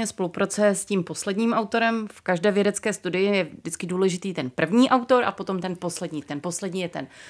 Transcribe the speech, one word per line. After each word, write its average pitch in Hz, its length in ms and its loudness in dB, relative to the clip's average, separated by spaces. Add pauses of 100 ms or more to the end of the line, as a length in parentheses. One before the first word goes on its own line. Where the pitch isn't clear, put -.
spolupracuje 196 680 0
s 196 100 -4
tím 190 200 0
posledním 208 480 -2
autorem. 226 600 0
V - 80 -20
každé 180 300 2
vědecké 202 420 2
studii 190 440 0
je 185 80 2
vždycky - 420 -10
důležitý 185 480 0
ten 135 160 -4
první 226 400 4
autor 247 340 4
a 196 80 0
potom 190 280 -4
ten 180 160 -4
poslední. 170 460 -6
Ten 143 180 -8
poslední 175 400 -6
je 175 80 -2
ten 139 180 -10 (240)